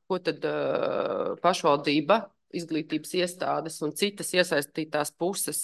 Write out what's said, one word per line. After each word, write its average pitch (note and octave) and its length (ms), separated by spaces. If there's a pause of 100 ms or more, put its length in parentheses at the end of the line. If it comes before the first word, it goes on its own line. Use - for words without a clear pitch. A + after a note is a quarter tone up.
ko F3+ 160
tad, D#3 240
ā, - 960
pašvaldība, D#3 800 (340)
izglītības D#3 640
iestādes D#3+ 640
un D#3 160
citas G3+ 400
iesaistītās D#3 800
puses, - 480